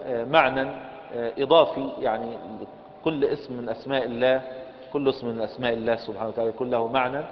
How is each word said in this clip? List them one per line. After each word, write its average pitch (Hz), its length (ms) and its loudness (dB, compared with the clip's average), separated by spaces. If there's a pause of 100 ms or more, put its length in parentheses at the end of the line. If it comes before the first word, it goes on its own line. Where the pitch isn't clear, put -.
آه، 120 180 -2
معنى، 135 460 4 (460)
آه، 117 240 -2
إضافي، 135 500 6 (120)
يعني 117 360 -2 (640)
كل 151 220 0
اسم - 320 -4
من 120 120 -6
أسماء 131 360 -2
الله، 127 360 2 (520)
كل 139 160 2
اسم 120 180 0
من 113 140 -4
أسماء 120 320 0
الله 113 220 2
سبحانه 110 340 -4
وتعالى 113 200 0
يكون 123 200 -4
له 120 180 2
معنى 131 340 0 (100)